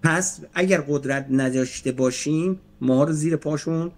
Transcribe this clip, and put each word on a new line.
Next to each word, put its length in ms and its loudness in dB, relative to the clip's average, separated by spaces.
پس 360 0
اگر 280 2
قدرت 500 -2
نداشته 600 0
باشیم 680 0
ما 220 4
رو 100 0
زیر 220 0
پاشون 640 -2